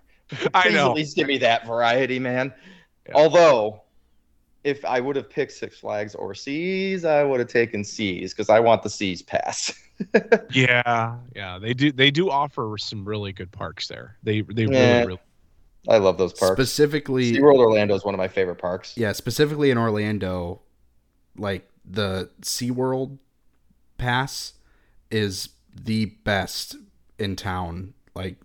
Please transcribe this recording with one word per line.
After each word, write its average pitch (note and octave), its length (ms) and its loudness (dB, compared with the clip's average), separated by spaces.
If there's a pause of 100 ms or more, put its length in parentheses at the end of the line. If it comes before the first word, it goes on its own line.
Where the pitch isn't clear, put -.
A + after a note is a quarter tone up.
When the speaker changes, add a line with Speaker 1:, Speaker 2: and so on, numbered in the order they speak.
(540)
Speaker 1:
I F#3 100 4
Speaker 2:
Please F3+ 100 2
Speaker 1:
know. C#3+ 160 4
Speaker 2:
at A#2 60 0
least D3 200 -6
give D3+ 120 0
me C#3 120 0
that A#2 280 2
variety, A#2+ 520 0
man. B2+ 340 -4 (540)
Speaker 1:
Yeah. - 80 -10
Speaker 2:
Although, D3 680 4 (800)
if C#3 200 -4
I A#2+ 160 -2
would C3+ 160 -4
have C3 140 -6
picked - 240 -6
Six - 260 -14
Flags G#2+ 360 -8
or G2 180 -10
Seas, F#3 720 -6
I D3 180 4
would C3+ 160 0
have A#2+ 80 -2
taken A2+ 360 0
Seas F#2 500 -6
'cause G#2+ 160 -2
I G#2+ 100 8
want A#2 240 4
the G#2+ 60 -6
Seas F#2 320 -6
pass. - 580 -6
<laughs> - 40 -20 (680)
Speaker 1:
Yeah, A#2+ 640 2 (180)
yeah. F#2 240 -12
They A2 140 -4
do, C#3 180 2
they C3+ 180 4
do E3 200 0
offer C#3 480 -4
some G#2 260 -12
really G2+ 300 -8
good F#2 180 -14
parks - 380 -12
there. B1 340 -16
They, G#2+ 180 -2
they G#2+ 220 -4
Speaker 2:
Yeah. B2 360 6
Speaker 1:
really, A#2+ 80 2
really F#2 120 -10 (720)
Speaker 2:
I A2+ 80 8
love F#2+ 200 4
those F2+ 140 0
parks. F#2+ 240 2
Speaker 3:
Specifically, C3+ 760 0
Speaker 2:
SeaWorld C#3 260 8
Orlando G#2+ 360 4
is G2 100 -4
one G2+ 80 -2
of G2 40 -4
my F#2+ 120 -2
favorite F#2 260 -2
parks. F#2 400 -6
Speaker 3:
Yeah, G#2+ 160 -2
specifically D3 600 0
in B2 60 2
Orlando, G#2 840 -2 (760)
like, G2 300 -6 (160)
the F#2+ 460 -4 (120)
SeaWorld C3 760 -4 (800)
pass B2 560 -4 (580)
is G#2 380 -4 (260)
the A2 300 -2
best G2 720 -6 (400)
in G2 180 -6
town, F#2 580 -8 (220)
like, F#2 280 -10